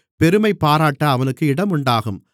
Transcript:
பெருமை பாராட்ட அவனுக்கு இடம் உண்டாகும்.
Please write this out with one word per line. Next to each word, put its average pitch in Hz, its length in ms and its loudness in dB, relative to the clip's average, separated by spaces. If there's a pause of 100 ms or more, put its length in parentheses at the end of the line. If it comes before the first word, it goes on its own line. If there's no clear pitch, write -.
(160)
பெருமை 202 380 2
பாராட்ட 151 560 0
அவனுக்கு 131 380 -2
இடம் 160 220 -2
உண்டாகும். 120 640 -2